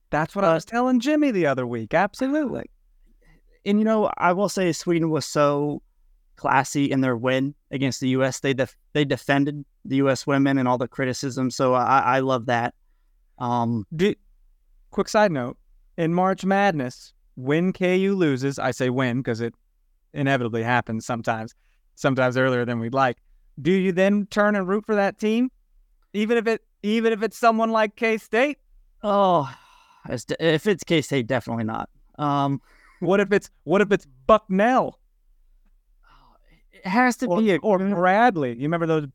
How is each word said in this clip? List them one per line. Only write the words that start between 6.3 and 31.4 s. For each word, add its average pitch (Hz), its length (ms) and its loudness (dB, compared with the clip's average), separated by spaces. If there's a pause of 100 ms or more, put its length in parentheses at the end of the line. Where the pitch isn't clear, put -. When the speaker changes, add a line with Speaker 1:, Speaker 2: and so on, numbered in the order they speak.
Speaker 2:
classy 135 560 0
in 135 100 2
their 127 160 0
win 131 380 0 (160)
against 135 300 -4
the 131 80 -2
U 131 140 2
S. 131 160 -2
They 139 140 0
def-, 127 220 -4 (180)
they 151 120 2
defended 139 600 -2 (180)
the 135 140 -2
U 139 120 4
S - 180 -2
women 139 300 2
and 127 100 0
all 123 100 2
the 123 100 -4
criticism. 131 600 -6
So 127 240 0
I, 127 260 2
I 127 200 2
love 131 260 -2
that. 120 300 -2 (640)
Um, 117 460 -2 (100)
Speaker 1:
Do, 185 180 0 (800)
quick - 180 -4
side 208 220 2
note, 131 260 -6 (400)
in 165 160 0
March 185 320 0
Madness, 190 680 0 (220)
when 156 380 0
K 185 240 0
U 196 180 2
loses, 139 440 0
I 131 120 -2
say 127 180 -2
when 123 340 0
'cause 117 180 -4
it 117 140 -6 (580)
inevitably 123 500 0
happens 117 420 -2
sometimes, 117 480 -4 (420)
sometimes 127 420 0
earlier 131 260 2
than 120 160 -4
we'd 117 140 -6
like. 135 240 0 (440)
Do 147 100 0
you 190 200 2
then 196 360 2
turn 208 280 0
and 185 120 -4
root 208 180 -2
for 214 100 -2
that 196 220 0
team, 226 320 0 (640)
even 220 240 0
if 220 100 -2
it, 226 140 -2 (220)
even 226 280 0
if 214 120 -4
it's 214 140 -6
someone 226 340 2
like 220 240 0
K-State? 226 600 -2 (460)
Speaker 2:
Oh, 185 500 2 (540)
it's 120 180 -8
de-, - 200 -6
if 160 220 2
it's 190 160 -2
K-State, 139 440 0
definitely 117 360 -4